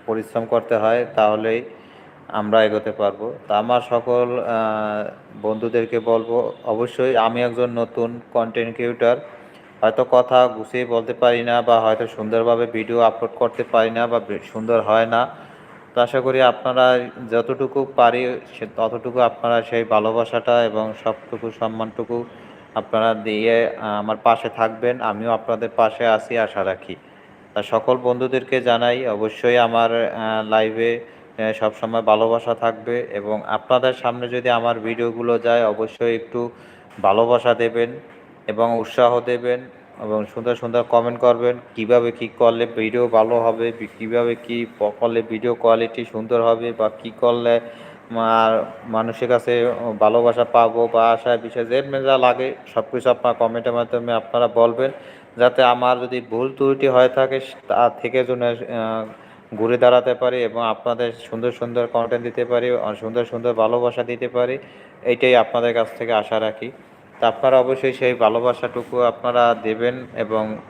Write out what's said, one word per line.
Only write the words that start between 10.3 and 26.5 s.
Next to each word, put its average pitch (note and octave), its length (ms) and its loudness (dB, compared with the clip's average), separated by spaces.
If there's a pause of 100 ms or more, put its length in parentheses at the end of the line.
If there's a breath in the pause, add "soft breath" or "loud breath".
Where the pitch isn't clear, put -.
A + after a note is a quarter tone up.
গুছিয়ে B2 400 -4
বলতে A#2 280 -2
পারি A#2+ 280 2
না A#2+ 200 0
বা A#2 180 4
হয়তো A2+ 260 2
সুন্দরভাবে A2+ 600 0
ভিডিও A#2 340 -2
আপলোড A2+ 360 2
করতে A#2+ 360 -2
পারি A2+ 180 4
না A#2 160 -2
বা A#2 140 0
বে-, G2+ 180 -8 (140)
সুন্দর A2+ 280 0
হয় G#2+ 260 2
না। A#2 220 0 (680 loud breath)
তো A#2+ 60 0
আশা A#2+ 200 0
করি C3 220 2
আপনারা B2+ 560 4 (320)
যতটুকু C3 560 -2 (100)
পারি B2 440 2 (180)
সে, A2 80 -10 (100)
ততটুকু A#2 440 -4
আপনারা A#2 420 0
সেই A#2 220 -2
ভালোবাসাটা A2+ 800 0
এবং A2 280 -4 (120)
সবটুকু A2+ 460 -8
সম্মানটুকু A2+ 760 -6 (500 loud breath)
আপনারা A2+ 400 0
দিয়ে, A2 540 0
আহ, - 160 -10
আমার G#2+ 380 -4
পাশে A2+ 340 2
থাকবেন। A#2 440 -2
আমিও A2 300 -4
আপনাদের A2 460 -2
পাশে A#2 300 0
আছি, A2+ 320 0
আশা G#2 260 -2